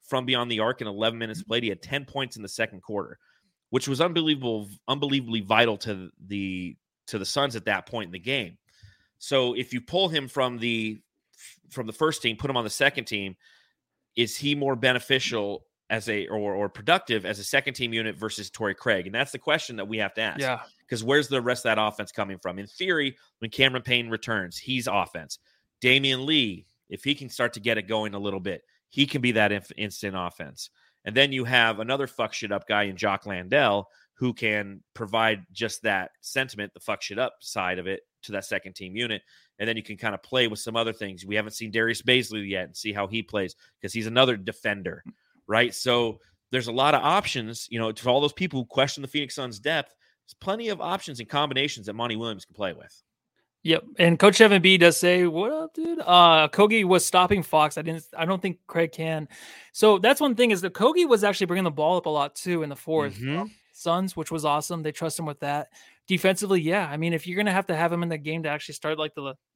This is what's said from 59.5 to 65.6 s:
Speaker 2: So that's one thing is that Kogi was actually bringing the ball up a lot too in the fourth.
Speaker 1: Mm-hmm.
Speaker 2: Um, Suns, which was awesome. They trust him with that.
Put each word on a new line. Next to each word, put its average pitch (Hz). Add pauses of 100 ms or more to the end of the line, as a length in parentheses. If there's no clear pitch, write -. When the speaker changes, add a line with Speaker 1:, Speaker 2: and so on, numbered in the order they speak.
Speaker 2:
So 214
that's 247
one 269
thing 233
is 185
that 185
Kogi 320
was 220
actually 202
bringing 180
the 170
ball 156
up 165
a 160
lot 147
too 170
in 151
the 139
fourth. 147
Speaker 1:
Mm-hmm. 135
Speaker 2:
Um, 214 (220)
Suns, 180
which 160
was 160
awesome. 151
They 151
trust 160
him 170
with 147
that. 147 (360)